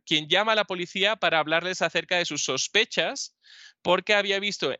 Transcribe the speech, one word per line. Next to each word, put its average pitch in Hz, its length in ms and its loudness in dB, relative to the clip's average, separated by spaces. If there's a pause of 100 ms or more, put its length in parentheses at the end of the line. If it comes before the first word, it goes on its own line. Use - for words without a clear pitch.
quien 156 240 0
llama 202 240 2
a 220 40 4
la 208 80 2
policía 190 520 -2
para 165 220 2
hablarles 165 420 0
acerca 175 380 0
de 175 80 0
sus 147 180 -4
sospechas, 196 920 -2 (440)
porque 185 340 2
había 196 240 2
visto 196 420 -4